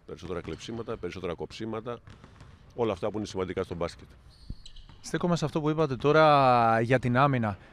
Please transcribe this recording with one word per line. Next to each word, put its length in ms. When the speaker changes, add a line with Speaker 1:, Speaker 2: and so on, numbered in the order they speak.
Speaker 1:
περισσότερα 360
κλεψίματα, 560
περισσότερα 360
κοψίματα, 640
όλα 160
αυτά 200
που 60
είναι 100
σημαντικά 360
στο 120
μπάσκετ. 320
Speaker 2:
Στέκομαι 340
σε 100
αυτό 160
που 80
είπατε 260
τώρα 840
για 180
την 180
άμυνα. 400